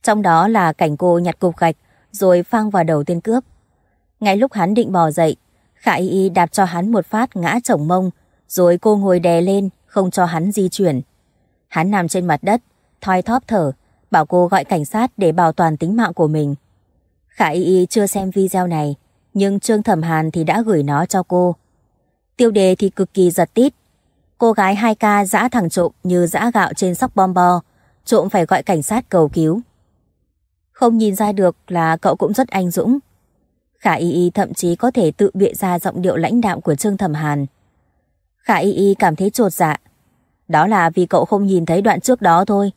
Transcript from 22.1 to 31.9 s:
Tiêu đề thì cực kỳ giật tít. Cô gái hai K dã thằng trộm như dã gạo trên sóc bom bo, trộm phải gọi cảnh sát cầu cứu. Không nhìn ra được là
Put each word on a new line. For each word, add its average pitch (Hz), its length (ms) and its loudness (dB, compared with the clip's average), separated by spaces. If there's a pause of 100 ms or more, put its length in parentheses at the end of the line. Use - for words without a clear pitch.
Tiêu 233 140 4
đề 190 240 2
thì 190 160 -2
cực - 240 -6
kỳ 180 160 4
giật 170 240 -2
tít. 262 200 2 (640)
Cô 226 140 2
gái 202 220 0
hai 214 200 0
K 208 340 0
dã 220 200 0
thằng 196 200 -2
trộm 170 240 -2 (100)
như 180 240 0
dã 196 280 -2
gạo 190 220 0
trên 180 180 -2
sóc 254 200 -4
bom 185 200 2
bo, 180 260 2 (440)
trộm 196 240 0
phải 175 180 0
gọi 156 160 0
cảnh 165 200 -2
sát 226 260 -4
cầu 160 200 2
cứu. 165 320 -2 (1120)
Không 233 260 2
nhìn 214 160 0
ra 208 180 -2
được 190 240 0 (120)
là 165 280 0